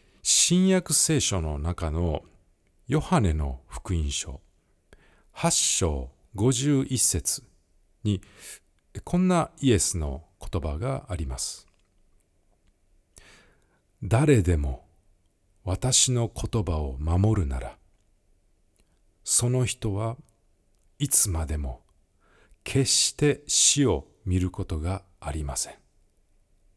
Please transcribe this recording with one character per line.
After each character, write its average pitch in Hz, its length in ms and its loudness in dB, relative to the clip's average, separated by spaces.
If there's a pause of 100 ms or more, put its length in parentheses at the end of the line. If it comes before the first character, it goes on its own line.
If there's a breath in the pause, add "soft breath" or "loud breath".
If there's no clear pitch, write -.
(220 loud breath)
新 - 460 4
約 185 260 2
聖 151 260 2
書 95 220 0
の 76 180 -4
中 82 320 -2
の 82 320 0 (640)
ヨ 147 120 0
ハ 160 220 2
ネ 87 120 2
の 69 340 -4
福 - 260 -8
音 76 180 -2
書、 - 300 -10 (920 soft breath)
八 - 200 0
章 71 600 0 (240)
五 110 160 2
十 135 380 2
一 123 120 0
節 - 420 -2 (600)
に、 101 180 0 (840 loud breath)
こ - 140 -2
ん 180 100 4
な 180 320 2
イ 135 120 4
エ 98 80 6
ス - 180 -2
の 71 280 -4 (140)
言 - 220 -6
葉 76 160 -4
が 80 320 -6
あ 87 60 -6
り 78 100 -4
ま 64 120 -8
す。 - 300 -10 (2250 soft breath)
「誰 120 380 4
で 85 160 2
も 69 280 -4 (800)
私 127 480 0
の 117 180 0
言 - 340 -4
葉 82 140 -2
を 69 220 -4
守 92 440 2
る 71 40 -2
な 67 140 -6
ら、 - 160 -14 (1500)
そ - 260 0
の 127 140 2
人 107 300 -4
は 113 240 -4 (840)
い 143 80 -2
つ - 220 2
ま 80 160 -2
で 78 100 -4
も 69 260 -6 (840 soft breath)
決 135 260 0
し - 220 0
て 147 340 0
死 - 380 4
を 80 240 0 (160)
見 92 160 0
る 90 100 -2
こ 95 140 -8
と 78 160 -6
が 92 220 -4 (180)
あ 73 100 -8
り 76 140 -6
ま 69 100 -8
せ - 160 -6
ん。」 - 40 -20 (1000)